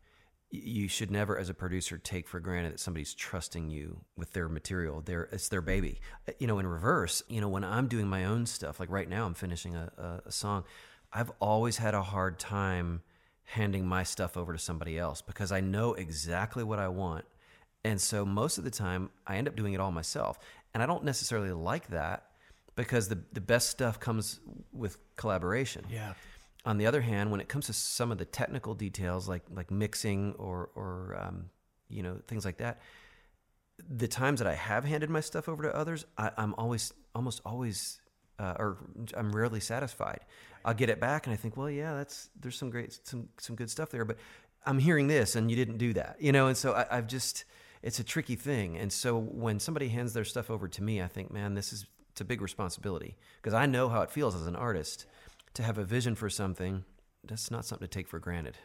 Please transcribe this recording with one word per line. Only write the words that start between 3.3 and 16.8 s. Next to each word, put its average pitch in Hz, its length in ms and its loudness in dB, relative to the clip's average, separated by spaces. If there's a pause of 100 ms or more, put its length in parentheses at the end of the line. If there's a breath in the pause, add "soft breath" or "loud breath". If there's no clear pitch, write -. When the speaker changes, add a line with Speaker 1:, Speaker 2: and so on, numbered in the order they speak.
Speaker 1:
you 78 320 -6 (160)
with 85 160 -8
their 85 160 0
material. 80 500 -2
Their, 85 320 -4
it's - 180 -4
their 92 120 0
baby. 87 400 0 (260 loud breath)
Uh, - 120 -6
you 131 80 0
know, 107 100 4
in 95 80 0
reverse, 90 640 2
you 113 100 -2
know, 104 100 2
when 98 140 0
I'm 110 240 2
doing 113 200 2
my 95 180 2
own 113 220 2
stuff, - 320 -6
like 90 100 -4
right 92 180 0
now 101 200 -2
I'm 82 80 -4
finishing 87 400 -4
a, 85 160 -6 (340)
a, - 40 -14
a - 20 -8
song, 101 320 0 (500 loud breath)
I've 117 260 0
always 110 380 4
had 110 160 2
a 101 80 4
hard 95 380 0
time 90 640 0 (400 soft breath)
handing 98 440 0
my 92 140 2
stuff - 360 -2
over 87 140 -2
to 80 60 -2
somebody 80 400 -4
else 82 240 -2
because 95 300 -4
I 95 100 2
know 101 320 2
exactly 85 680 -2
what 107 160 0
I 98 80 0